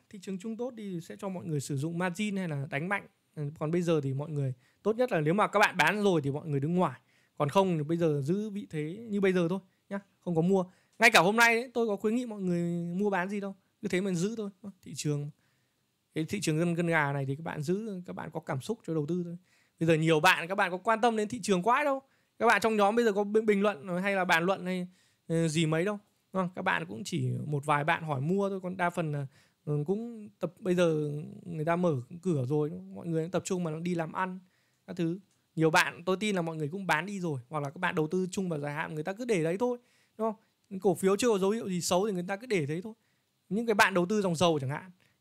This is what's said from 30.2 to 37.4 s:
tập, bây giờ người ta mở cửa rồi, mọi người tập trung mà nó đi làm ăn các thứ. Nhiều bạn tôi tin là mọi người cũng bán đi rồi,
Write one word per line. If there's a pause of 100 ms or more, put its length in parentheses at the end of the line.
tập,
bây
giờ (340)
người
ta
mở (260)
cửa
rồi,
mọi
người
tập
trung
mà
nó
đi
làm
ăn (480)
các
thứ. (380)
Nhiều
bạn
tôi
tin
là
mọi
người
cũng
bán
đi
rồi,